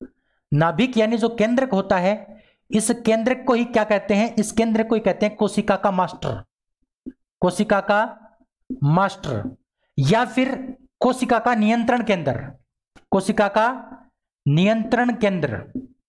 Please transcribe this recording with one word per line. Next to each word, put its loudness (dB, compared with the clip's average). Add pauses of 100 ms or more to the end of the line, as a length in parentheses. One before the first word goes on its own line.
(540)
नाभिक 2
यानी 2
जो 0
केंद्रक 0
होता 2
है, -2 (300)
इस 2 (140)
केंद्रक 2
को 4
ही 0
क्या 0
कहते 0
हैं? 0
इस 0
केंद्रक 0
को 0
ही 0
कहते 0
हैं -2
कोशिका 0
का 0
मास्टर, -4 (960)
कोशिका 0
का 0 (680)
मास्टर, -2 (420)
या 2
फिर -4 (220)
कोशिका 0
का 0
नियंत्रण 2
केंद्र, -2 (600)
कोशिका 2
का -2 (560)
नियंत्रण 2
केंद्र -2 (460)